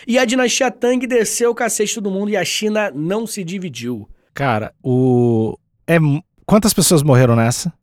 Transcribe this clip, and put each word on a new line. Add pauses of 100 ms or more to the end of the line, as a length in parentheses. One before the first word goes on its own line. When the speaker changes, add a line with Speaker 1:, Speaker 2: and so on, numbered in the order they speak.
Speaker 1:
e
a
dinastia
Tang
desceu
o
cacete
de
todo
mundo
e
a
China
não
se
dividiu. (240)
Speaker 2:
Cara, (100)
o, (300)
é
mu-, (200)
quantas
pessoas
morreram
nessa? (120)